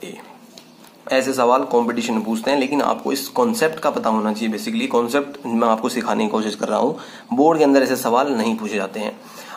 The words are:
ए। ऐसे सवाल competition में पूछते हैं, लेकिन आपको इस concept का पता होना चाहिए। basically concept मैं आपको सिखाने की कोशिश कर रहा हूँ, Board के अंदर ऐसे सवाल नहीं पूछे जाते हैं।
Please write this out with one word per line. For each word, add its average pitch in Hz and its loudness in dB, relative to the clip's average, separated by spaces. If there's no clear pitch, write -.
ए। - -14
ऐसे 131 0
सवाल 127 4
competition 117 0
में 110 0
पूछते 113 -2
हैं, 143 2
लेकिन 135 0
आपको 120 0
इस 135 -4
concept 120 0
का 151 0
पता 120 0
होना 107 0
चाहिए। 110 -4
basically 113 -4
concept 131 -2
मैं 117 0
आपको 110 2
सिखाने 110 -2
की 104 -4
कोशिश 107 -2
कर 110 -6
रहा 107 0
हूँ, 135 0
Board 156 4
के 156 4
अंदर 139 6
ऐसे 127 0
सवाल 131 0
नहीं 113 0
पूछे 107 -6
जाते 98 -6
हैं। 104 -8